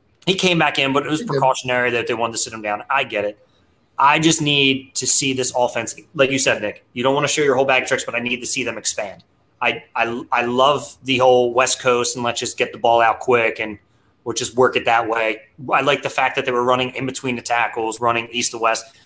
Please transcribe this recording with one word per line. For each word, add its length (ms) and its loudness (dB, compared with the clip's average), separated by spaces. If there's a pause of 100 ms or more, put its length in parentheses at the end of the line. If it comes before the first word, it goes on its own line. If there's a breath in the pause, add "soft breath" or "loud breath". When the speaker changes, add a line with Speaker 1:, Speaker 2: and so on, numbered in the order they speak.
(260)
Speaker 1:
He 100 2
came 220 2
back 220 0
in, 140 0
but 120 0
it 40 -6
was 100 0
Speaker 2:
He 60 -6
did. 60 -6
Speaker 1:
precautionary 600 0
that 160 -2
they 60 -2
wanted 200 -4
to 60 0
sit 140 -2
him 80 -12
down. 280 -6
I 140 0
get 220 -4
it. 120 -6 (600)
I 220 4
just 220 4
need 540 2
to 120 0
see 260 4
this 220 -2
offense. 400 -2 (200)
Like 160 2
you 80 0
said, 220 2
Nick, 220 -8 (100)
you 100 -4
don't 100 2
wanna 160 0
show 140 0
your 120 2
whole 100 2
bag 180 2
of 60 -8
tricks, 140 0
but 120 -8
I 40 -4
need 220 -6
to 40 -4
see 180 0
them 140 -6
expand. 460 -4 (380)
I, 220 -2 (120)
I, 260 -2 (100)
I 140 0
love 580 0
the 160 0
whole 340 4
West 280 2
Coast 340 2
and 100 -6
let's 140 -4
just 180 -6
get 160 -2
the 40 -16
ball 240 4
out 200 2
quick 380 2
and 200 -8 (460)
we'll 80 -4
just 220 -6
work 200 4
it 100 -2
that 220 2
way. 340 -2 (300)
I 100 2
like 220 0
the 60 -4
fact 260 -2
that 100 -2
they 60 0
were 120 0
running 300 0
in 120 -6
between 320 -6
the 40 -8
tackles, 600 -2
running 300 0
east 200 -2
to 60 -8
west. 260 0 (220 loud breath)